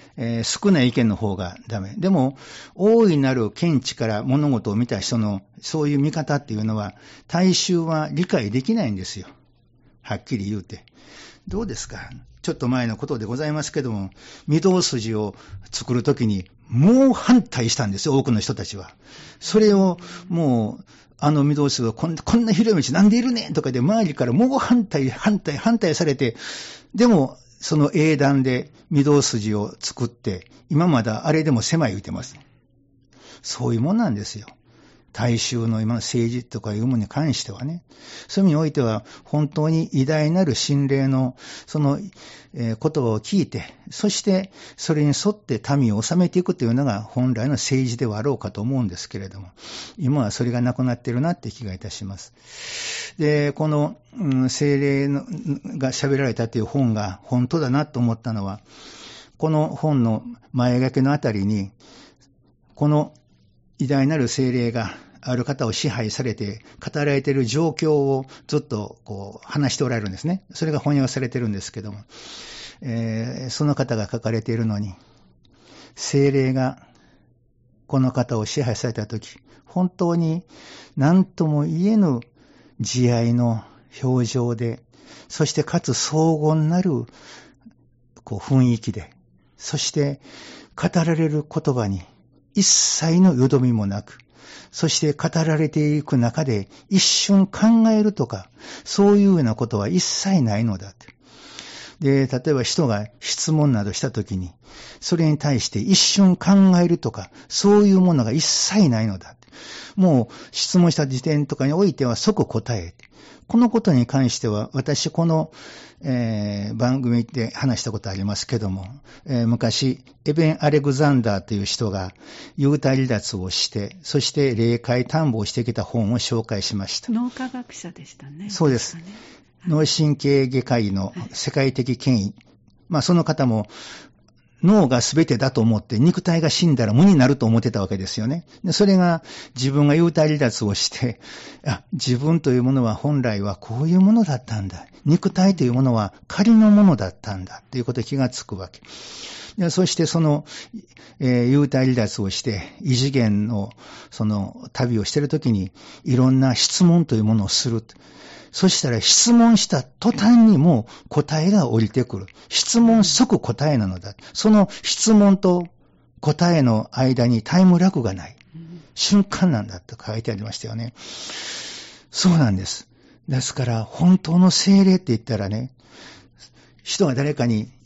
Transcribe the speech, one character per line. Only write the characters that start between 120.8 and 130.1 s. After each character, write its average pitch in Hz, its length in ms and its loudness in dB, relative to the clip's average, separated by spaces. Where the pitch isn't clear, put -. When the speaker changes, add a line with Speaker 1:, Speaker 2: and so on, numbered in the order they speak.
Speaker 1:
ザ 143 200 2
ン 127 100 4
ダ 101 200 0
ー - 40 -14
と - 80 -8
い 101 80 -2
う 101 40 -4
人 104 260 -4
が、 95 220 -8
ユ 143 140 2
ー 147 80 2
タ 135 160 0
離 131 120 0
脱 107 300 -4
を 92 120 -8
し - 200 -4
て、 101 320 -8
そ - 180 -4
し - 120 -2
て 139 240 0
霊 117 240 2
界 123 260 -2
探 156 260 0
訪 110 80 -2
を 101 60 -4
し - 80 -8
て 120 120 -2
き 117 80 -4
た 104 100 -4
本 110 300 -2
を 117 60 0
紹 113 240 -4
介 101 180 -6
し - 140 -4
ま 98 120 -6
し - 140 -8
た。 247 100 -8
Speaker 2:
脳 240 180 -2
科 262 200 -10
学 254 240 -16
者 175 180 -16
で 151 140 -20
し - 120 -20
た 135 120 -20
ね。 175 200 -14
Speaker 1:
そ 170 180 0
う - 20 4
で 120 100 2
す。 - 140 -10
Speaker 2:
確 170 120 -16
か 196 60 -20
ね。 214 60 -20
Speaker 1:
脳 156 180 2
神 147 320 2